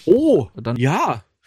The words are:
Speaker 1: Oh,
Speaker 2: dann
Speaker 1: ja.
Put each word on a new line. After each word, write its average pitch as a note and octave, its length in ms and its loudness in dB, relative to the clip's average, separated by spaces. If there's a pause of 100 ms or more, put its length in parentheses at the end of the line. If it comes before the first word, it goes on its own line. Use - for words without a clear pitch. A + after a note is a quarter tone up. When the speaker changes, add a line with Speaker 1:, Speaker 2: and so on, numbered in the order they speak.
Speaker 1:
Oh, A3 500 2
Speaker 2:
dann A#2 220 -8
Speaker 1:
ja. C3+ 480 -2 (220)